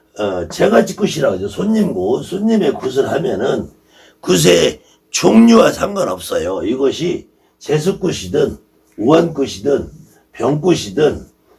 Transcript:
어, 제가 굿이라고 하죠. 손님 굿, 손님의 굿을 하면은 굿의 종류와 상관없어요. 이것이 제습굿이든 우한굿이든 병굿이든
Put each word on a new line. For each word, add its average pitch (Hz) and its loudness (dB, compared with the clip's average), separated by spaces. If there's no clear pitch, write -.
어, 101 -4
제가 220 2
굿이라고 139 -2
하죠. 95 -6
손님 190 0
굿, 101 -2
손님의 202 0
굿을 - -2
하면은 - -2
굿의 170 2
종류와 220 6
상관없어요. 95 -4
이것이 131 -2
제습굿이든 143 -2
우한굿이든 139 0
병굿이든 147 0